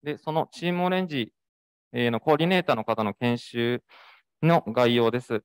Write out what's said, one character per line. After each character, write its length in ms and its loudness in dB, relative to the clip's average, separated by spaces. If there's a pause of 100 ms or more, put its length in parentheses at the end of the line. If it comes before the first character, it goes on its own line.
で、 140 -6
そ 120 -8
の 220 -2
チ 140 -8
ー 60 0
ム 120 0
オ 40 2
レ 120 0
ン 80 -4
ジ、 240 -4 (600)
え 160 0
ー、 40 2
の 80 -2
コ 140 2
ー 20 4
デ 80 0
ィ 40 0
ネ 120 2
ー 20 -8
タ 120 0
ー 20 0
の 80 -6
方 180 -2
の 100 0
研 260 -2
修 440 -4 (580)
の 280 4
概 260 2
要 160 4
で 100 -4
す。 240 -6